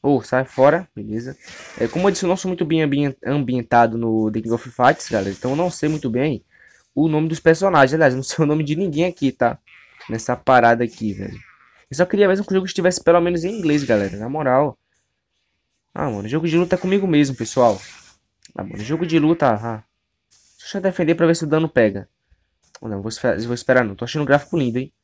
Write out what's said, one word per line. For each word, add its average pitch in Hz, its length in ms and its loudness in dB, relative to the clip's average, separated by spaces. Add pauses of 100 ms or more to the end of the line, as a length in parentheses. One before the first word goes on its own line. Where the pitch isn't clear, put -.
Ô, 135 160 2
sai 131 220 -2
fora, 151 500 2
beleza. 113 440 -10 (420)
É, 120 80 0
como 180 180 -2
eu 202 60 4
disse, 185 140 -4
eu - 20 0
não 180 80 2
sou 185 140 -6
muito 180 160 -2
bem 160 180 0
ambien-, 143 320 0 (100)
ambientado 120 720 0
no 110 320 0
The 110 120 -4
King 113 120 -2
of 120 160 -6
Fighters, 127 380 0
galera. 98 260 -2
Então 127 180 -6
eu 139 40 -2
não 170 160 -2
sei - 160 -4
muito 151 220 -4
bem 127 340 -2 (500)
o 151 140 2
nome 156 220 0
dos 160 100 -6
personagens. 160 540 4
Aliás, 156 200 4
não 131 80 -4
sei - 220 -2
o - 20 4
nome 151 200 0
de 151 100 -4
ninguém 165 300 -2
aqui, 143 260 -2
tá? 120 260 -2 (520)
Nessa 113 260 -4
parada 117 480 4
aqui, 110 300 -6
velho. 98 260 -10 (500)
Eu 131 60 -12
só 175 100 2
queria 202 220 2
mesmo 196 180 0
que - 60 -6
o - 20 0
jogo 190 120 2
estivesse 180 360 0
pelo 170 200 6
menos 170 240 -2
em 214 120 -6
inglês, 147 280 0
galera. 101 320 0
Na 110 100 -8
moral. 139 500 0 (1160)
Ah, 147 160 -6
mano, 104 180 -8
jogo 156 220 -2
de 160 80 0
luta 180 180 2
é - 20 -4
comigo 190 300 0
mesmo, 147 300 2
pessoal. 117 420 2 (720)
Ah, 95 120 -10
mano, 98 180 -12
jogo 160 240 -4
de 160 100 0
luta, 151 360 2
ah. 110 320 -8 (760)
Deixa - 200 -10
eu - 20 -8
defender 180 340 0
pra 170 120 2
ver 165 100 4
se 165 80 -6
o - 20 -6
dano 156 220 0
pega. 101 400 0 (720)
Ou 117 80 -12
não, 98 120 -8
vou 104 60 -10
esfe-, 110 380 -4
vou 120 80 -6
esperar 123 320 0
não. 98 100 -8
Tô - 80 -10
achando 147 200 -6
o - 20 -4
gráfico 143 320 0
lindo, 123 220 -2
hein. 135 120 -10 (120)